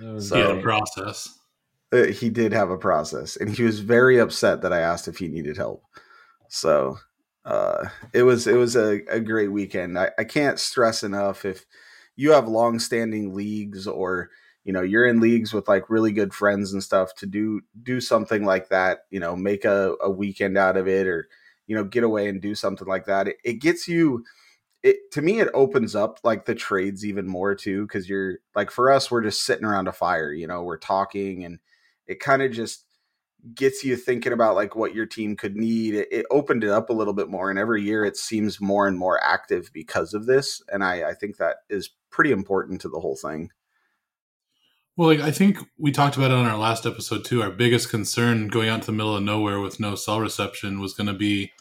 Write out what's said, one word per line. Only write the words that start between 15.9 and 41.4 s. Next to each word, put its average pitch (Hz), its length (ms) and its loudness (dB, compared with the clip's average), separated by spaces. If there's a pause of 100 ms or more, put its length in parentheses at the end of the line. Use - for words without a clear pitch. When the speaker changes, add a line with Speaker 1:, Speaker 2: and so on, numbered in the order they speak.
Speaker 2:
good 101 200 0
friends 101 420 0
and 98 100 -4
stuff, 95 320 0
to - 100 -14
do, 104 360 -4 (200)
do 123 180 -4
something 110 460 0
like 95 240 0
that, 92 300 2 (100)
you 98 100 -6
know, 87 160 -4
make 98 300 -2
a, 101 340 2
a 101 120 0
weekend 98 480 -2
out 92 180 4
of 95 100 0
it, 95 200 2
or, 82 200 -2 (380)
you 107 100 -4
know, 107 80 -2
get 117 200 -2
away 107 240 2
and 98 120 -4
do 101 140 -6
something 95 340 -4
like 95 180 -2
that. 98 240 0
It, - 140 -6
it 120 100 -2
gets 156 340 0
you, 156 380 2 (580)
it, 131 140 6 (160)
to 143 100 -4
me, 208 160 2
it 202 160 2
opens 127 400 2
up, 107 280 -2
like, 113 220 0
the 117 80 -2
trades 98 500 -4
even 101 220 -6
more 95 300 -2
too, 101 320 -6
'cause 95 200 -8
you're, 95 320 -4 (140)
like, 104 160 -2
for 127 220 4
us, 135 180 4
we're 120 140 0
just 107 200 -2
sitting 104 220 0
around 98 220 0
a 92 60 -4
fire, 82 380 -2
you 82 140 -8
know, 87 160 -8
we're 87 160 -8
talking, 98 680 -4
and 87 140 -16 (460)
it 95 160 -10
kinda 135 280 2
just 113 360 -10 (720)
gets 135 280 0
you 131 120 0
thinking 120 380 -2
about, 113 220 4
like, 101 200 0
what 110 180 -2
your 110 120 -4
team 104 320 -6
could 101 180 -8
need. 113 400 0
It, 104 160 -2
it 113 180 -2
opened 139 340 2
it 104 60 2
up 101 200 2
a 123 40 2
little 104 200 0
bit 98 160 -2
more, 92 200 -4
and 98 80 -2
every 107 240 0
year 107 220 0
it 98 140 -2
seems 107 420 -4
more 101 280 2
and 92 120 -2
more 90 240 0
active 90 500 -2
because 85 400 -6
of 107 120 -6
this, 135 360 2 (100)
and 101 120 -2
I, 90 260 -2
I 87 40 -4
think 104 240 -10
that 82 200 -2 (120)